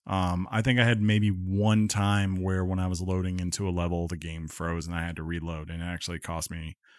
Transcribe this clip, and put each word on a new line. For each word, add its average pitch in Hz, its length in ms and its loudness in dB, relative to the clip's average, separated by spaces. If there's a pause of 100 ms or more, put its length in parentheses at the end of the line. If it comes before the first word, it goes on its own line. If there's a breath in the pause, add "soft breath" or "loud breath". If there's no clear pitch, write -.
Um, 92 420 0
I 110 120 0
think 123 180 4
I 120 60 6
had 113 160 4
maybe 107 280 4
one 101 600 4
time 101 520 2
where 92 220 0
when 95 160 0
I 92 80 0
was 90 140 -2
loading 92 400 -2
into 90 260 -2
a - 20 0
level, 87 380 0
the 85 80 -6
game 80 320 -8
froze 85 400 -4
and 85 80 -6
I 85 80 -2
had 85 140 -6
to 80 60 -6
reload, 80 460 -6
and 85 120 -8
it 85 40 -6
actually 87 340 -6
cost 82 300 -6
me 80 280 -10 (220 soft breath)